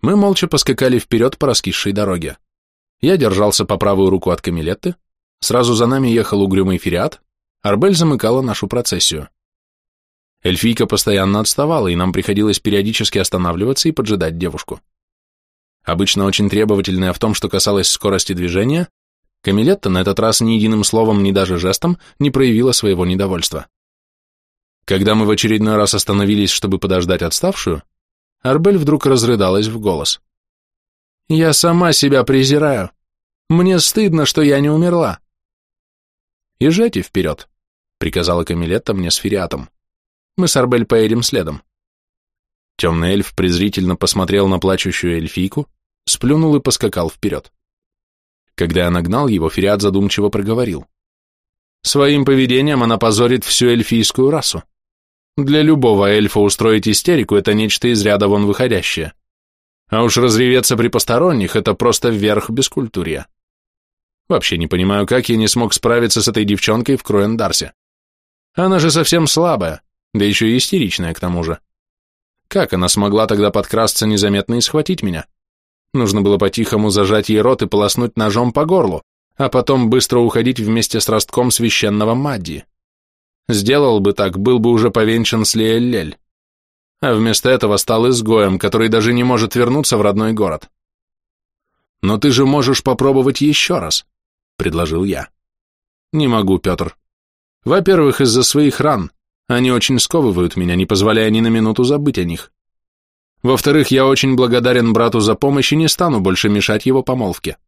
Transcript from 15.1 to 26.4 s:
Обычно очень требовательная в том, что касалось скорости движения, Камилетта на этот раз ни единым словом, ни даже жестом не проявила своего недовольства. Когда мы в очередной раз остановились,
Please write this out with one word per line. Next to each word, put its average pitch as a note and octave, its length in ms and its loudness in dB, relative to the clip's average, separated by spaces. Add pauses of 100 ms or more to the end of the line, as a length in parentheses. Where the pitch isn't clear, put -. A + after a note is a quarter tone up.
Обычно G2 400 -2
очень G2 240 0
требовательная G2 640 0
в - 60 -8
том, A2 160 -2
что - 140 -6
касалось G2 400 0
скорости G2 440 -2
движения, G2 560 -2 (540)
Камилетта E3+ 480 0
на F2+ 80 0
этот F#2+ 220 -2
раз A2 200 2
ни A2+ 120 0
единым A2 320 0
словом, A2 400 2
ни G2 80 0
даже F#2 260 0
жестом F#2 400 -2 (220)
не C#3+ 100 2
проявила B2+ 400 2
своего F#2+ 340 0
недовольства. F2+ 640 -4 (1160)
Когда G2 320 2
мы G#2+ 100 2
в G#2 40 2
очередной G#2+ 460 0
раз G#2 180 0
остановились, G2+ 560 0